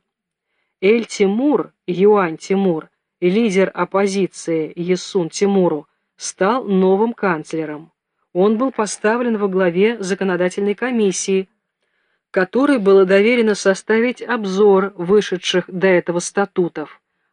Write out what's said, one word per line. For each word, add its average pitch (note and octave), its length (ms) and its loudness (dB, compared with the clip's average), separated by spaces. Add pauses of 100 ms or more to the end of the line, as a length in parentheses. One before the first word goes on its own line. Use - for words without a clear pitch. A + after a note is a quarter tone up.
(800)
Эль G#3+ 260 2
Тимур, G#3 680 0 (140)
Юань F3+ 500 2
Тимур, F#3+ 520 -2 (320)
лидер F#3+ 540 2
оппозиции F3+ 1000 -4
Есун F3+ 520 -4
Тимуру, F#3 600 0 (280)
стал - 480 -4
новым F#3+ 500 2
канцлером. D#3+ 760 -6 (440)
Он G#3 240 2
был C4 120 0
поставлен A3+ 680 -2
во G3+ 100 0
главе F#3+ 520 0
законодательной F#3+ 760 -2
комиссии, G3 760 -2 (840)
которой B3+ 480 0
было G3 280 4
доверено G#3+ 480 2
составить A3 680 -2
обзор G3 760 2
вышедших F3+ 720 0
до F#3 200 -2
этого F3 320 2
статутов. F3 840 -4 (320)